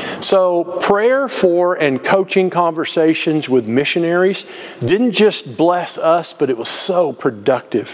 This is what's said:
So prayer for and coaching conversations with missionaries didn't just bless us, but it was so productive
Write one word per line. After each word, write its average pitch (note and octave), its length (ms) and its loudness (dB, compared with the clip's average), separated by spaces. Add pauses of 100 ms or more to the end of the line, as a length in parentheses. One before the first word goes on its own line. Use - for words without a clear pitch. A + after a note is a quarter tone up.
(200)
So F3+ 640 2
prayer A#3+ 440 2
for F3+ 480 2
and C#3 300 -2
coaching F#3+ 440 0
conversations E3 1000 0
with B2+ 180 0
missionaries E3+ 760 0 (340)
didn't G#3 340 4
just F3+ 440 0
bless F3 420 0
us, E3 340 0
but C#3+ 160 -2
it C3 80 0
was A2+ 120 -4
so F3 440 0
productive A2+ 800 -2